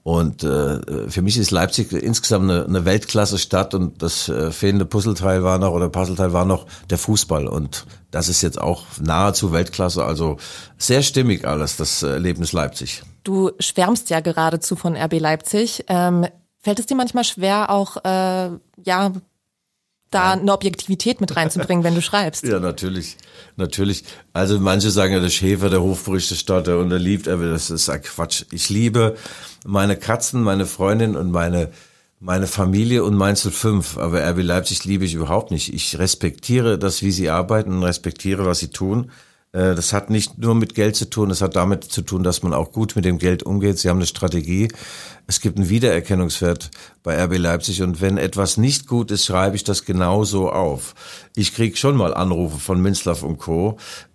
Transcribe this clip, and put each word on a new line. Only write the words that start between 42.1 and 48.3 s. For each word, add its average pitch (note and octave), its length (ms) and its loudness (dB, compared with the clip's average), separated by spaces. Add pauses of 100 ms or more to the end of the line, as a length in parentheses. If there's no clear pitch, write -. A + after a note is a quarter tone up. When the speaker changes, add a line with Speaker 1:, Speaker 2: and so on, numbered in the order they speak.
Speaker 1:
dass F2 220 0
man F2 80 0
auch D#2 180 -2
gut A2 240 -4
mit F#2 100 2
dem F2 140 2
Geld F2+ 240 2
umgeht. G2 380 0
Sie F2+ 80 0
haben F2+ 80 4
eine F2+ 100 2
Strategie. F2 640 0 (580)
Es - 140 -2
gibt F#2+ 160 0
einen F#2+ 140 2
Wiedererkennungswert F2+ 1000 2 (320)
bei E2 120 -2
R F2 140 2
B F#2 100 0
Leipzig F2 420 0
und F2 220 -2
wenn G2 160 2
etwas F#2 400 0